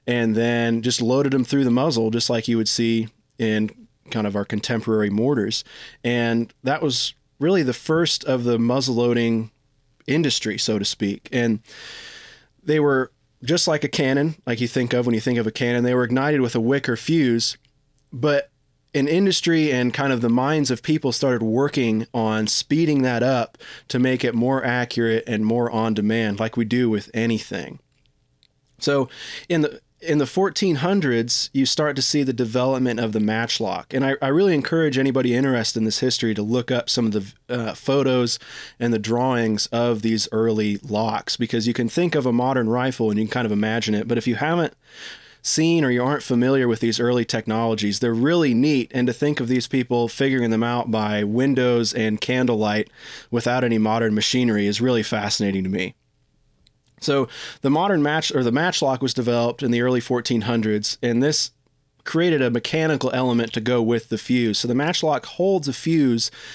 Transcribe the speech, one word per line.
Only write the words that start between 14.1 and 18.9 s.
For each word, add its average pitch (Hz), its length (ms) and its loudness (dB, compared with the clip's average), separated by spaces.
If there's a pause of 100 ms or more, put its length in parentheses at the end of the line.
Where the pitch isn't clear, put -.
like 117 160 -2
you 120 80 0
think 123 240 -2
of 123 120 0
when 120 80 2
you 110 60 0
think 120 180 0
of 113 80 0
a 110 60 0
cannon. 120 320 0
They 123 100 2
were 123 120 2
ignited 135 340 0
with 120 160 0
a 117 60 0
wick 127 260 0
or 123 80 0
fuse, 127 600 0 (560)
but 139 360 0 (440)